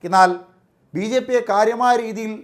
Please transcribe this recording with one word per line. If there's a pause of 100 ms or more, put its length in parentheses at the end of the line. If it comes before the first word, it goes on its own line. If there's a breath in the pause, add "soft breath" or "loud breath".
എന്നാൽ (640)
ബി
ജെ
പിയെ (100)
കാര്യമായ (100)
രീതിയിൽ (120)